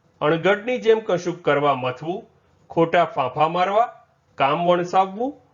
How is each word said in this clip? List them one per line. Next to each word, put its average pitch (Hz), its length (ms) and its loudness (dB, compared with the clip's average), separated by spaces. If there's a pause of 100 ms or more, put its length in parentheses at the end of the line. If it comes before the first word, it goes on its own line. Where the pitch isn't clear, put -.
(220)
અણઘડની 190 560 0
જેમ 220 220 2
કશુંક 180 460 -4
કરવા 143 300 2
મથવું, 131 440 -6 (500)
ખોટા 165 360 2
ફાંફા 147 420 -2
મારવા, 185 400 0 (480)
કામ 151 300 0
વણસાવવું 190 680 0 (200)